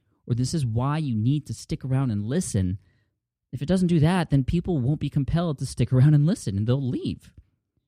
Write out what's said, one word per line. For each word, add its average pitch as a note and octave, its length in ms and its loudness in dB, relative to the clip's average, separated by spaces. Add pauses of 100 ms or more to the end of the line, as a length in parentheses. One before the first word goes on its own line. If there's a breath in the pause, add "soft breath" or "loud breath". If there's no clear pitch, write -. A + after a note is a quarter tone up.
(280)
or A#2 80 0
"This B2+ 180 -2
is D#3 100 0
why B2+ 360 -2
you C3+ 160 -4
need C3+ 320 0
to - 80 -8
stick - 280 -10
around C3 280 0
and G2+ 120 -2
listen," G#2 540 -2 (760)
if C#3 120 -8
it C#3 40 -10
doesn't F#3 200 2
do E3+ 120 4
that, E3+ 300 2
then C#3 140 4
people F3 340 -2
won't C3 220 0
be C#3+ 100 -4
compelled D#3 480 -2
to C3+ 80 -6
stick - 260 -2
around C3+ 220 6
and D3 120 6
listen, A#2 300 -2
and G#2+ 120 0
they'll C3 200 0
leave. C#4+ 460 -6 (540)